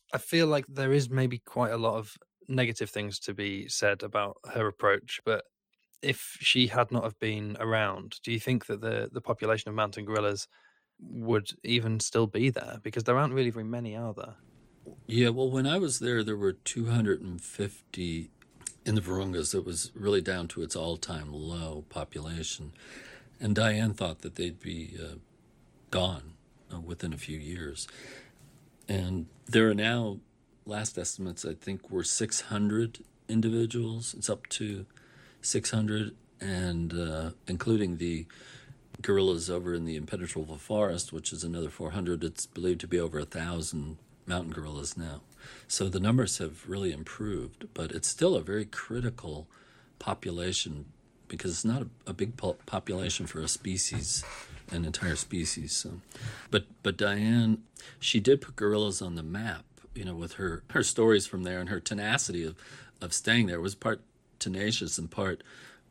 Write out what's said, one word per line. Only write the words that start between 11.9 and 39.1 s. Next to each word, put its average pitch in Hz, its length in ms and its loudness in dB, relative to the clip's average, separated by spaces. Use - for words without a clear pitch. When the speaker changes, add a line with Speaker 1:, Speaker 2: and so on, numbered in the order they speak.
Speaker 1:
still 117 260 4
be 113 240 2
there? - 320 -4
Because 110 220 -4
there 123 120 4
aren't 139 200 2
really 123 160 4
very 113 120 -6
many, 113 320 -6
are 113 200 -6
there? - 200 -12
Speaker 2:
Yeah, 117 240 6
well, 127 220 2
when 131 160 4
I 160 100 4
was 160 220 0
there, 117 240 2
there 107 120 0
were 98 180 4
two - 340 -4
hundred 113 340 4
and 87 180 -6
fifty 87 920 -6
in 107 120 2
the 104 60 4
Virungas. 90 520 0
It 95 100 0
was 87 300 -4
really 101 280 4
down 90 280 -2
to 85 140 -6
its 78 120 -6
all-time 80 560 -4
low 78 580 -6
population. 78 840 -8
And 104 160 2
Diane 107 380 4
thought 85 280 -4
that 90 140 -10
they'd 87 240 -4
be, 85 400 -8
uh, 76 180 -10
gone, 82 420 0
uh, 85 60 -8
within 82 340 -6
a 73 40 -6
few 76 200 -8
years. 76 500 -8
And 92 400 0
there 110 240 8
are 104 60 6
now, 110 440 2
last 104 320 -4
estimates, 90 480 -4
I 80 80 -2
think, - 380 -8
were 90 120 0
six - 380 0
hundred 107 640 0
individuals. 113 840 2
It's - 160 -2
up - 180 -6
to 101 380 -6
six - 280 0
hundred, 107 440 2
and, 98 540 0
uh, 80 380 -2
including 92 500 2
the 82 280 -2
gorillas 92 480 4